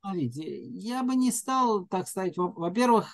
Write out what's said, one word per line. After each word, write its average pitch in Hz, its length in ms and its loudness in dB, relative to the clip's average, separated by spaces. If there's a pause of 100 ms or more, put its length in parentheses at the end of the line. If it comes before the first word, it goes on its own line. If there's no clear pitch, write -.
Смотрите, 143 680 -6
я 233 340 -6
бы 254 140 0
не 254 160 4
стал 240 540 0
так 185 220 -2
ставить. 185 280 -4
Во-, 180 160 0
во-первых, 214 600 2